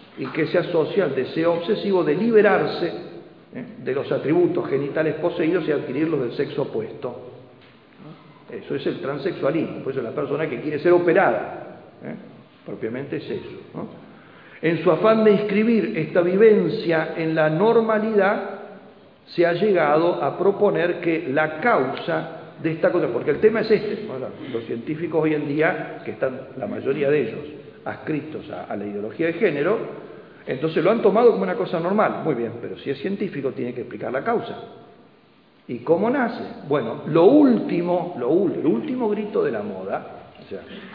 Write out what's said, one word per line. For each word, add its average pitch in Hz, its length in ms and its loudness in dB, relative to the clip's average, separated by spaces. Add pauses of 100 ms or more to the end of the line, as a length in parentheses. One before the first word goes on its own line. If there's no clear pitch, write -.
(180)
y 139 100 -6
que 156 200 -2
se 180 100 0
asocia 165 460 0
al 143 100 -2
deseo 156 400 0
obsesivo 190 500 0
de 151 120 2
liberarse, 190 720 4 (680)
¿eh? 123 100 -8 (180)
de 131 100 -4
los 135 180 -2
atributos 151 560 2
genitales 143 480 0
poseídos 165 520 0
y 151 40 0
adquirirlos 147 480 -2
del 120 140 -4
sexo 139 300 -4
opuesto. - 640 -8 (1200)
Eso 120 240 -8
es 135 100 -6
el - 140 -4
transexualismo, 143 800 -4
por 135 120 -8
eso 131 80 -4
la 113 100 -6
persona 147 360 -4
que 120 120 -6
quiere 147 200 -4
ser 175 120 4
operada, 175 880 2 (240)
¿eh? 139 120 -10 (500)
propiamente 131 520 -6
es 113 120 -10
eso, - 200 -6 (240)
¿no? - 140 -10 (720)
En 160 220 0
su 180 80 6
afán 220 320 4
de 214 80 8
inscribir 214 640 2
esta 165 260 0
vivencia 175 920 4
en 160 180 -2
la 156 160 4
normalidad, 214 1080 2 (680)
se 175 180 2
ha 175 80 2
llegado 170 680 4
a 139 160 -2
proponer 180 640 2
que 160 300 -2
la 151 320 0
causa 160 1000 -2
de 160 120 0
esta 160 180 2
cosa, 160 160 2
porque 127 240 -2
el - 80 0
tema 220 220 4
es - 100 0
este, - 340 0
¿no? 131 100 -10 (360)
Los 117 140 -4
científicos 156 580 -2
hoy 156 100 2
en 147 140 -2
día, 156 560 -2
que 113 80 -8
están 127 300 -4 (160)
la 107 100 -6
mayoría 131 420 -2
de 147 120 2
ellos - 240 -6 (400)
adscritos 113 640 -8
a, 90 140 -10
a 110 100 -8
la 101 100 -8
ideología 104 420 -4
de 165 60 -2
género, 165 760 -2 (360)
entonces 160 380 -2
lo 175 60 6
han 226 120 2
tomado 220 300 6
como 190 120 0
una 185 100 -2
cosa 160 260 -2
normal. 190 440 0
Muy 151 100 0
bien, 113 260 -4
pero - 200 -10
si - 100 -6
es 135 80 -2
científico 170 540 -4
tiene 123 220 -6
que 123 80 -8
explicar 113 300 -8
la 135 120 -2
causa. - 340 -2 (1080)
¿Y 117 120 -8
cómo 170 300 2
nace? 254 340 -2 (240)
Bueno, 120 400 -2
lo 160 180 6
último, 180 920 4
lo 120 140 0
ul-, 170 280 2
el 135 60 -4
último 233 440 0
grito 208 340 -2
de 143 80 0
la 107 100 -4
moda, 101 720 -8 (120)
o - 60 -20
sea, 95 120 -12 (340)